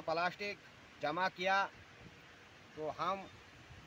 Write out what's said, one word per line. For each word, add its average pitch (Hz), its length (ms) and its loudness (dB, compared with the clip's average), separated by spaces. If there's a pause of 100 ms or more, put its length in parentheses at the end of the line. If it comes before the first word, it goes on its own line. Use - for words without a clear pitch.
प्लास्टिक 180 560 2 (440)
जमा 165 260 4
किया, 190 340 6 (1120)
तो 156 120 -2 (100)
हम 180 280 0 (600)